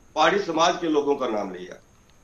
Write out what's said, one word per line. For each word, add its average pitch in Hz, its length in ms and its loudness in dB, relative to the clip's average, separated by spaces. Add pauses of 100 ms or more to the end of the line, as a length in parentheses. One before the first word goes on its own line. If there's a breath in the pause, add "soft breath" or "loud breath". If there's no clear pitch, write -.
(140)
पहाड़ी 170 240 4
समाज 165 420 0
के 170 60 -4
लोगों 143 300 2
का 131 100 -4
नाम 104 260 -4
लिया 90 300 -14 (420)